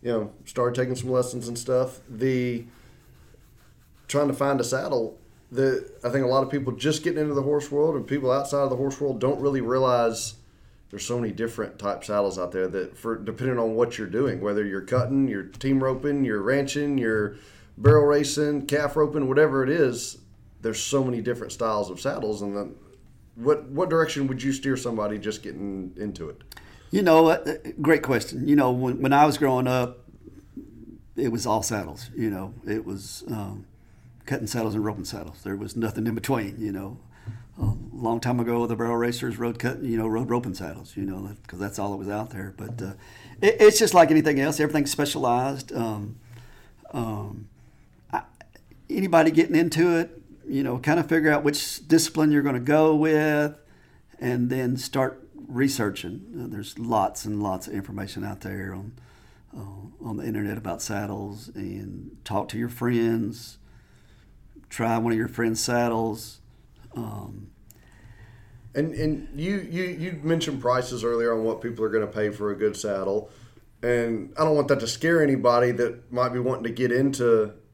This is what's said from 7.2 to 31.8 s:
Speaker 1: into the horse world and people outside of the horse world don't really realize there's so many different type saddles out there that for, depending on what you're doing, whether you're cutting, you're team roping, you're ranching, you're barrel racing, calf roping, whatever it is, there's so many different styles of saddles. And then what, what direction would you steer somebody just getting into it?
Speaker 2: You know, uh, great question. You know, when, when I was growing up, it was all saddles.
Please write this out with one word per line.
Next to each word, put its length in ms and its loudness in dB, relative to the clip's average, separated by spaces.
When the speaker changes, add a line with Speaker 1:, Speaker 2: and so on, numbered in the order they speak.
Speaker 1:
into 140 0
the 80 0
horse 280 0
world 240 2
and 120 -4
people 240 0
outside 320 0
of 80 0
the 60 -2
horse 240 -2
world 180 -2
don't 220 0
really 220 0
realize 720 2
there's 160 -10
so 120 -2
many 140 -2
different 460 -6
type 260 -4
saddles 340 0
out 140 -4
there 160 0
that 280 -4
for, 200 -4
depending 420 -4
on 160 0
what 240 2
you're 80 -6
doing, 340 -2
whether 240 0
you're 180 -4
cutting, 440 0
you're 180 -4
team 380 -2
roping, 420 0
you're 180 0
ranching, 560 0
you're 380 0
barrel 280 8
racing, 640 2
calf 300 0
roping, 300 2
whatever 380 4
it 60 0
is, 480 0
there's 200 -4
so 220 0
many 180 -2
different 320 -4
styles 380 -2
of 100 -12
saddles. 420 -2
And 140 -4
then 180 -6
what, 340 0
what 180 -2
direction 400 2
would 140 -4
you 100 0
steer 240 -2
somebody 420 -4
just 240 -6
getting 540 -10
into 320 -8
it? 140 -16
Speaker 2:
You 100 2
know, 240 8
uh, 300 2
great 220 4
question. 420 0
You 80 6
know, 160 6
when, 320 -2
when 100 4
I 140 8
was 100 2
growing 300 2
up, 380 -2
it 160 0
was 120 -4
all 200 0
saddles. 500 -6